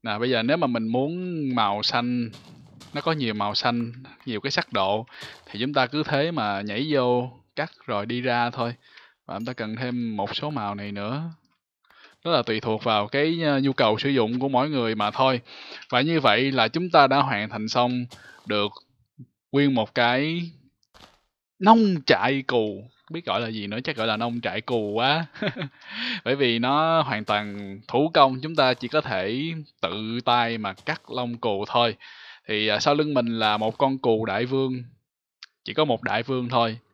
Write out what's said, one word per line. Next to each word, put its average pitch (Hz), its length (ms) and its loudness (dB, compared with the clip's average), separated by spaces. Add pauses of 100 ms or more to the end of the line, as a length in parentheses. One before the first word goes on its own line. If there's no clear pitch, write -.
Nè, 104 140 -2
bây 123 100 0
giờ 117 140 2
nếu 143 140 2
mà 156 100 2
mình 113 200 0
muốn 135 280 0 (400)
màu 104 280 0
xanh, 120 460 -2 (640)
nó 143 80 -6
có 165 100 0
nhiều 131 220 -2
màu 104 220 -2
xanh, 120 380 -2 (320)
nhiều 110 160 -6
cái 135 100 -4
sắc - 220 -4
độ, 104 320 0 (400)
thì - 140 -14
chúng 131 140 -4
ta 131 140 2
cứ 147 160 -4
thế 156 280 0
mà 104 300 -2
nhảy 107 280 -4
vô, 123 420 2 (240)
cắt 156 160 -6 (140)
rồi 104 200 -2
đi 123 160 -4
ra 120 280 0
thôi. 120 240 -4 (520)
Và - 120 -10
chúng 113 80 -8
ta 127 80 -8
cần 110 220 -8
thêm 120 420 -4
một 101 180 -4
số 151 140 -6
màu 104 260 -4
này 101 160 -10
nữa. 104 320 -6 (1000)
Đó 170 60 0
là 143 100 4
tùy 110 180 0
thuộc 110 240 -2
vào 107 240 2
cái, 160 360 0
ờ, 143 160 2
nhu 135 140 2
cầu 110 240 4
sử 139 120 -2
dụng 123 300 2
của 135 100 -2
mỗi 135 200 2
người 117 260 0
mà 104 160 0
thôi. 131 300 2 (480)
Và 123 120 4
như 160 180 2
vậy 131 320 6
là 120 160 4
chúng 170 220 -2
ta 151 180 8
đã 135 100 4
hoàn 110 320 2
thành 110 180 -6
xong 123 380 0 (400)
được 104 260 0 (800)
nguyên 139 220 4
một 110 220 0
cái 147 560 0 (1080)
nông 208 360 6 (100)
trại 131 420 2
cừu. 107 360 0 (220)
Không - 80 -14
biết 170 120 -10
gọi 101 160 0
là 117 60 -4
gì 110 200 -6
nữa, 107 160 -6
chắc 160 120 -4
gọi 110 120 -2
là 107 100 0
nông 120 240 -4
trại 104 200 -4
cừu 110 300 -2
quá. 139 340 0 (160)
<laughs> 220 840 -8
Bởi 135 100 0
vì 123 240 2
nó 156 420 2
hoàn 110 240 -4
toàn 101 600 -4
thủ 151 260 2
công, 135 280 2
chúng 160 140 -8
ta 131 180 2
chỉ 120 140 -6
có 156 140 0
thể 120 520 -4 (280)
tự 110 440 -6
tay 120 320 2
mà 101 160 -6
cắt - 280 -8 (100)
lông 120 260 -6
cừu 104 300 -2
thôi. 120 280 2 (520)
Thì, 107 200 0
à, 104 120 2
sau 147 160 2
lưng 151 180 0
mình 117 260 0
là 107 180 2
một 110 200 -2
con 135 200 0
cừu 113 280 2
đại 107 200 -2
vương. 127 380 -2 (800)
Chỉ - 100 -10
có 156 120 2
một 120 180 -2
đại 110 200 0
vương 127 260 -4
thôi. 117 280 2 (160)